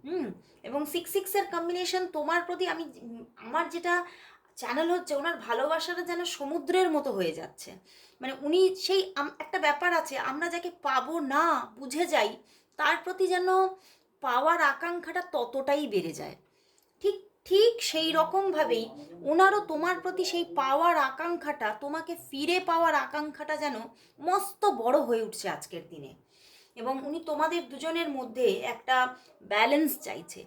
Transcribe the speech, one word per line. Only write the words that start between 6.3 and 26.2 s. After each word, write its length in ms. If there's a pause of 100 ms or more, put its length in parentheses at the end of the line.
মতো 220
হয়ে 200
যাচ্ছে। 440 (440)
মানে, 120 (100)
উনি 340
সেই 380
আম-, 240
একটা 200
ব্যাপার 340
আছে, 260
আমরা 300
যাকে 220 (120)
পাবো 380
না 580
বুঝে 280
যাই, 300 (400)
তার 280
প্রতি 220
যেন 220 (720)
পাওয়ার 420
আকাঙ্ক্ষাটা 600 (100)
ততটাই 540
বেড়ে 260
যায়। 240 (640)
ঠিক, 140 (300)
ঠিক 380
সেই 300
রকমভাবেই 760 (320)
ওনারও 380
তোমার 400
প্রতি 240
সেই 200
পাওয়ার 520
আকাঙ্ক্ষাটা, 840
তোমাকে 360 (140)
ফিরে 300
পাওয়ার 340
আকাঙ্ক্ষাটা 600
যেন 200 (440)
মস্ত 440
বড় 360
হয়ে 220
উঠছে 260
আজকের 400
দিনে। 260 (600)